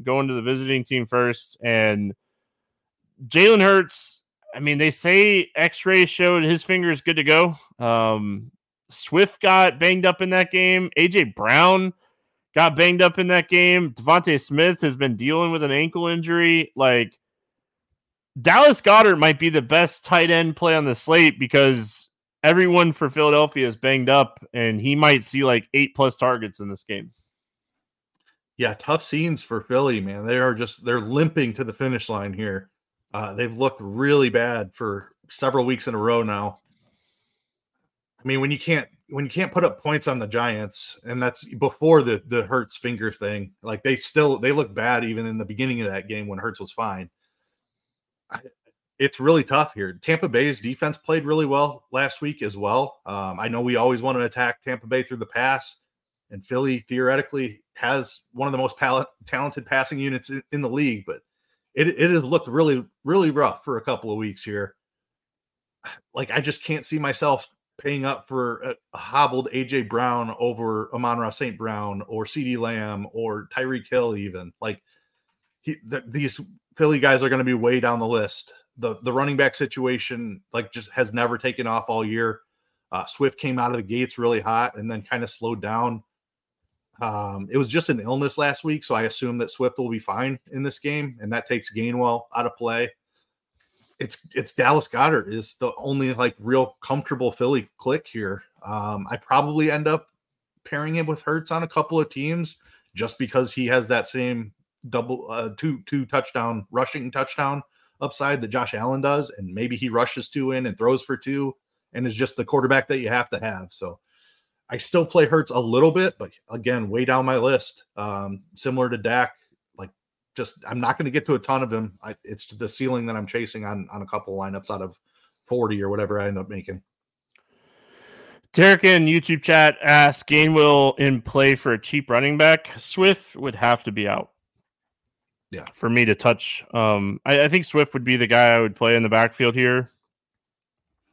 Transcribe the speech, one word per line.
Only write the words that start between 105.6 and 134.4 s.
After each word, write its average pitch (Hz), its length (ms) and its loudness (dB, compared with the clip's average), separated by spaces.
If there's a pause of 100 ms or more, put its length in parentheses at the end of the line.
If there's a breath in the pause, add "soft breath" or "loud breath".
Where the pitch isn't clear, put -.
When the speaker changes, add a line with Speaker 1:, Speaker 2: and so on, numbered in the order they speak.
Speaker 2:
two 135 220 -6
touchdown, 117 640 -4
rushing 127 400 -4
touchdown 139 500 -4 (400)
upside 139 400 -4
that 113 80 -8
Josh 120 260 -4
Allen 123 260 -4
does, 143 360 -2
and 92 160 -12
maybe 120 220 -6
he 123 140 -6
rushes 117 400 -2
two 131 240 -4
in 127 140 -4
and 98 120 -8
throws 123 240 2
for 131 140 -6
two 139 360 -6 (400)
and 123 140 -6
is 113 80 -4
just 123 220 -4
the 123 80 -4
quarterback 135 420 2
that 139 120 -2
you 117 100 -6
have 120 220 -2
to 110 100 -6
have. 95 320 -10
So 87 260 -12 (720)
I 120 60 -8
still 170 280 0
play 160 220 4
Hurts 156 240 0
a 123 80 -2
little 123 320 4
bit, 185 300 0
but 98 100 -12 (180)
again, 117 400 -4
way 117 160 -2
down 131 220 0
my 131 120 0
list. 127 480 -2 (100)
Um, 98 460 -8 (120)
similar 127 340 -4
to 117 100 -6
Dak, 113 360 0 (420)
like, - 140 -18 (460)
just, - 280 -10
I'm 123 140 -10
not 123 180 -2
gonna 147 140 -4
get 143 160 -2
to 147 80 0
a 123 60 -2
ton 131 240 -2
of 113 80 -8
him. 110 280 -8
I, 107 220 -14
it's - 240 -16
the 107 220 -12
ceiling 127 380 -4
that 113 100 -6
I'm 104 100 -8
chasing 110 380 -10
on, 101 260 -10
on 101 120 -14
a 95 40 -14
couple 98 320 -10
lineups 98 320 -10
out 98 120 -6
of 92 140 -12 (500)
forty 107 360 -2
or 98 60 -4
whatever 104 320 -4
I 101 80 -2
end 101 100 -6
up 95 100 -10
making. 95 320 -14 (1700 soft breath)
Speaker 1:
Derek 190 320 8
in 180 220 6
YouTube 160 360 0
chat 156 400 6
asks, 147 400 6
"Gainwell 147 800 6
in 135 200 2
play 135 360 4
for 127 160 -2
a 110 80 0
cheap - 280 -6
running 139 300 0
back? 160 380 4
Swift - 580 0
would 131 220 -8
have 120 280 2
to 117 60 -6
be 101 160 -4
out." - 240 -4 (1200)